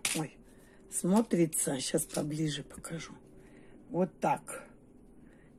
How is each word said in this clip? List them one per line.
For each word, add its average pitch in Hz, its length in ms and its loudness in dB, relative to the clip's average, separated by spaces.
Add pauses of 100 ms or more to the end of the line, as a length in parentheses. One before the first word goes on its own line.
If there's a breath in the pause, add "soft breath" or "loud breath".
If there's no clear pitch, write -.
(160)
ой, 160 200 -4 (560 soft breath)
смотрится. 170 880 2
Сейчас - 240 0
поближе 147 580 -2
покажу. - 520 -10 (760 soft breath)
Вот 180 300 0
так. - 440 -2 (960 soft breath)